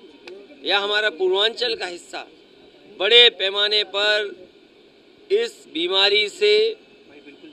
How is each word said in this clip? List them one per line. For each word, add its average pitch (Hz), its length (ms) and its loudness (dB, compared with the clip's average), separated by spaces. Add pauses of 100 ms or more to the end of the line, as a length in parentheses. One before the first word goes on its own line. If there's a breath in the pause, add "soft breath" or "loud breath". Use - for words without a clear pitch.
(640)
या 180 140 0
हमारा 208 320 0
पूर्वांचल 208 640 -2
का 208 120 -8
हिस्सा, 170 400 -14 (720)
बड़े 233 320 6
पैमाने 208 540 -2
पर 202 640 -4 (840)
इस 226 440 -2
बीमारी 196 540 0
से, 214 480 2 (760)